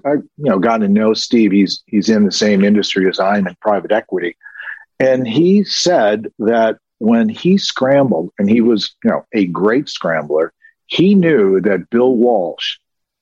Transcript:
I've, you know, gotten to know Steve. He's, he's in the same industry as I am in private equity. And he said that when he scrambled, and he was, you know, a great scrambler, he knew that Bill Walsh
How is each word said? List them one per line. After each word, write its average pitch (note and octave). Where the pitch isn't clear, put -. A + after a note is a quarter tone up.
I've, C#3+
you D3
know, F#2+
gotten A2+
to G2+
know G#2+
Steve. A2
He's, G2
he's G#2
in G#2+
the F#2+
same G#2
industry G2
as F#2
I G2
am G2
in F2+
private G2
equity. F2+
And C3
he F3
said A2
that A2+
when A2+
he F3
scrambled, C3
and G2+
he A#2
was, A2+
you A#2
know, D2
a G2+
great G#2
scrambler, D#2
he F#3+
knew B2
that F#2+
Bill B2+
Walsh G#2+